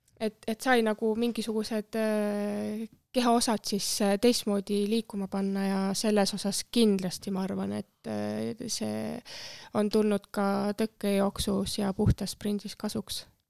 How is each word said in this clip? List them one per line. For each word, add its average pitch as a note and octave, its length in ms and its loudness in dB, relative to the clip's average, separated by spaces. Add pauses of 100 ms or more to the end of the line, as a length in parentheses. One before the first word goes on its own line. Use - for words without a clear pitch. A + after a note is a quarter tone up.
(240)
Et, G#3+ 140 -4 (100)
et A3+ 140 -4
sai B3 240 6
nagu A3 340 2
mingisugused, A3 800 -2
äh, G#3 840 0 (300)
kehaosad A#3 540 2
siis, G3+ 200 -2 (160)
äh, G3+ 180 4
teistmoodi G3+ 680 2
liikuma G#3+ 420 -2
panna G3 340 0
ja G3 160 0 (160)
selles G#3 380 2
osas G3 360 -2
kindlasti G3 600 2
ma F#3+ 160 -2
arvan, G3 320 -4
et, - 280 -16
äh, G#2+ 600 -4
see G#3+ 520 -4 (600)
on G#3 120 0
tulnud G#3 400 2
ka G3+ 480 0
tõkkejooksus G3+ 1000 0
ja G3 140 0
puhtas G#3 440 2
sprindis G#3 420 -4
kasuks. - 460 -6 (240)